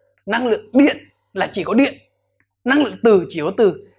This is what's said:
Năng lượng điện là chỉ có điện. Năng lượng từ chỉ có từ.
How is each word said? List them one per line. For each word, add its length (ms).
Năng 200
lượng 260
điện 240
là 200
chỉ 120
có 100
điện. 200
Năng 200
lượng 180
từ 260
chỉ 120
có 160
từ. 320